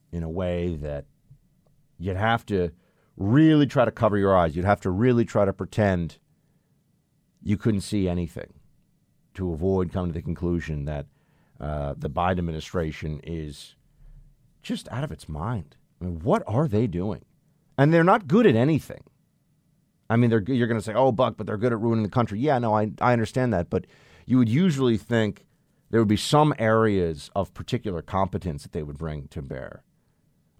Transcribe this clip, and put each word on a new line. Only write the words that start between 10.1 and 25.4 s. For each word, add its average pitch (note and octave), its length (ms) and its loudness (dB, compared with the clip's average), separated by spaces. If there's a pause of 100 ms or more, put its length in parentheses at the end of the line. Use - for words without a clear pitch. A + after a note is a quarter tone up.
to D2+ 40 -6
the E2+ 80 -8
conclusion D#2+ 640 -4
that, D2 200 -8 (540)
uh, C#2+ 360 -6
the - 140 -8
Biden F2 280 0
administration D#2+ 840 -6
is D#2 540 -12 (840)
just - 300 -10
out C3 140 -6
of D3+ 80 -8
its - 160 -14
mind. F2 480 -8 (240)
I F2+ 40 -8
mean, F2 160 -6
what D#3 260 0
are B2+ 200 0
they A2 220 0
doing? E2+ 360 -6 (520)
And D3 180 6
they're E3 80 6
not G3 240 4
good G#3+ 200 6
at B2+ 100 6
anything. C#3 480 0 (1080)
I A2 60 2
mean, A#2+ 140 6
they're, A2+ 120 4
you're A#2+ 240 0
gonna A2 140 -2
say, G#2 140 -8
"Oh, B2+ 180 4
Buck, A#2 240 0
but G#2 100 -10
they're G#2+ 100 -6
good A#2+ 160 0
at A2 60 -2
ruining A2+ 240 0
the G#2 60 0
country." A2+ 320 -2
Yeah, C#3 180 2
no, A2+ 160 0
I, G#2+ 160 0 (100)
I B2 120 4
understand A#2+ 400 0
that. E2+ 180 -2
But - 160 -2 (400)
you B2+ 120 2
would A#2+ 100 4
usually C3+ 480 2
think A2 500 -2 (440)